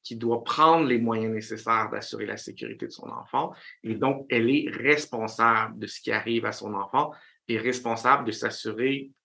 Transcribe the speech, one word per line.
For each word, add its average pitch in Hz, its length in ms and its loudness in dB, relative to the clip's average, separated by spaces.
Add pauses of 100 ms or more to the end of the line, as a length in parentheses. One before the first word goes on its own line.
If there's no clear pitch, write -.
qui - 140 -10
doit 117 300 0
prendre 160 420 6
les 123 100 4
moyens 110 360 0
nécessaires 110 580 -2
d'assurer 107 340 -6
la 104 120 -6
sécurité - 480 -10
de - 60 -12
son - 180 -14
enfant. - 440 -4 (300)
Et 110 120 -4
donc, 135 340 0
elle 120 200 4
est 143 240 2
responsable 113 1040 2
de 107 100 -8
ce - 120 -10
qui 113 120 -4
arrive 107 340 -2
à 107 80 -2
son 104 200 -8
enfant 123 380 0 (380)
et 113 80 0
responsable 123 680 2
de 110 60 -2
s'assurer 131 800 -4 (140)